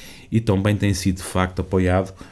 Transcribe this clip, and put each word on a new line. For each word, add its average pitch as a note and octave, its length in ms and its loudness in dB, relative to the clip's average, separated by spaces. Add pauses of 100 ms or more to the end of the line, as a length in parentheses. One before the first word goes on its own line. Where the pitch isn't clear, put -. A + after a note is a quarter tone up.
(320)
e A2+ 100 2
também G#2 340 2
tem G2+ 180 2
sido, F#2 240 0
de - 60 -12
facto, F#2 380 -2
apoiado F#2 520 0 (180)